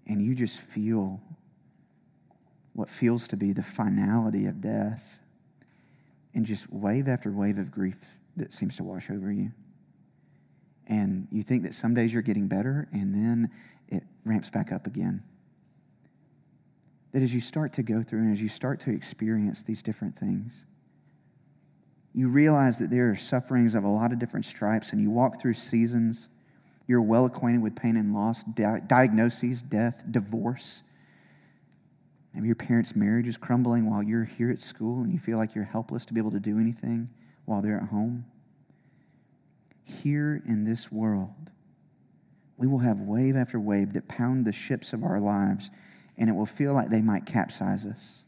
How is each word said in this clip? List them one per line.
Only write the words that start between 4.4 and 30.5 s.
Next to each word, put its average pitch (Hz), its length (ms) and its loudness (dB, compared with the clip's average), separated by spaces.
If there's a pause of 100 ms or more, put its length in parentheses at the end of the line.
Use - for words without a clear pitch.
of 98 160 -4
death 107 600 -4 (1120)
and 113 100 0
just 104 260 -6
wave 107 380 0
after 123 240 -2
wave 101 260 0
of 95 120 -4
grief 190 260 -2 (400)
that - 160 -6
seems - 240 -6
to 95 80 -8
wash 92 260 -10
over 98 200 -4
you. 101 200 -2 (1400)
And 98 440 0
you 104 120 -2
think 123 220 0
that - 100 -8
some 117 200 0
days 113 180 4
you're 117 100 0
getting 101 240 0
better, 127 460 -2
and 98 200 -2
then 113 380 0 (380)
it - 160 -6 (200)
ramps 110 260 -2
back 101 220 -2
up - 140 -6
again. 95 360 -4 (1900)
That 131 100 2
as 123 120 2
you 120 60 2
start 151 340 -4
to 131 80 -2
go 113 220 0
through 110 160 -2
and 110 120 4
as 101 80 0
you 107 80 -2
start 135 320 -4
to 135 120 -2
experience 110 720 -2
these 110 180 -6
different - 340 -6
things, 101 360 -4 (1600)
you 127 140 2
realize 139 500 6
that 92 100 0
there 123 220 4
are 98 60 0
sufferings 123 580 2
of 104 80 2
a 101 60 2
lot 113 240 2
of 117 80 -4
different 113 260 -4
stripes, 107 460 -2
and 107 100 2
you 104 80 2
walk 120 300 2
through 117 140 2
seasons. 117 720 0 (580)
You're 123 160 4
well 113 240 6
acquainted 120 360 0
with 107 120 -2
pain 113 220 0
and 104 180 2
loss, 110 300 -2
di-, 110 420 0
diagnoses, 120 720 4
death, 117 480 -2
divorce. 113 760 -4 (1500)